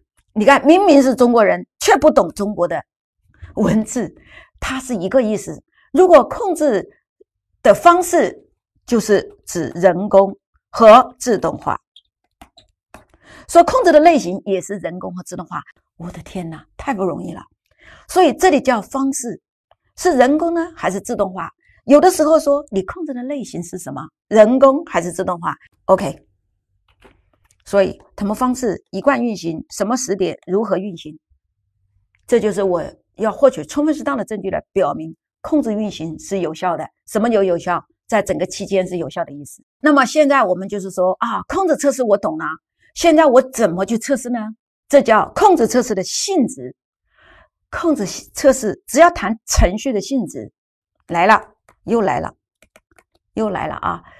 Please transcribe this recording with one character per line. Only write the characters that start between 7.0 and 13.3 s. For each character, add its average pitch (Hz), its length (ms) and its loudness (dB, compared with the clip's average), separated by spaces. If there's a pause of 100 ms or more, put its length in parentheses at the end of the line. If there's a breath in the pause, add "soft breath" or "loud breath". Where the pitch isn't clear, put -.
的 208 120 6
方 349 280 4
式， 320 440 -2 (400)
就 233 140 0
是 - 360 -2 (100)
指 160 280 -6
人 180 340 2
工 196 280 4 (340)
和 233 480 8
自 226 200 -2
动 156 200 -4
化。 - 200 -6 (1700 soft breath)